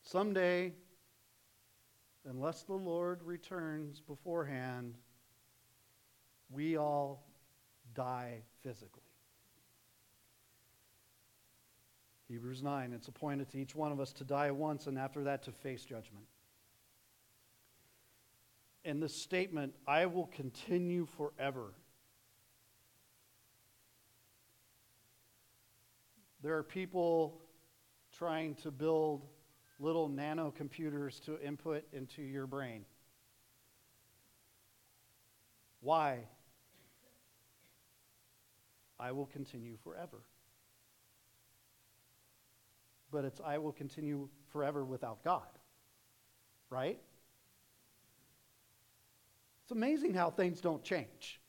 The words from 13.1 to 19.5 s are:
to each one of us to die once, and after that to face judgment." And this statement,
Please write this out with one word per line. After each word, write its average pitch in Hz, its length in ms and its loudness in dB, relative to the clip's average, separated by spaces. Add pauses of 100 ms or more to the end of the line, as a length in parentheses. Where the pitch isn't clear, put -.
to 135 100 -4
each 135 160 -4
one 151 160 2
of 143 80 0
us 135 140 -2
to - 100 -12
die 143 260 4
once, 147 380 0
and 135 100 -2
after 135 280 -2
that 139 180 0
to 127 80 -8
face 127 340 -6
judgment." 110 420 -12 (2500)
And 151 180 2
this 147 160 -2
statement, 175 560 0 (100)